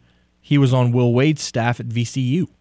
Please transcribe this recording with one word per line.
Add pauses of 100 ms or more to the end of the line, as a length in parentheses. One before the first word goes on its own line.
(400)
he
was
on
Will
Wade's
staff
at
V
C
U (120)